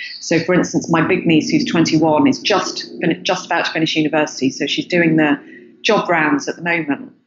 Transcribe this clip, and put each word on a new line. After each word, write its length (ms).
So, 220
for 120
instance, 380
my 160
big 180
niece, 240
who's 140
twenty-one, 640
is 120
just 600
fin-, 240
just 220
about 180
to 80
finish 240
university. 540
So 180
she's 200
doing 280
the 240
job 280
rounds 400
at 80
the 40
moment. 520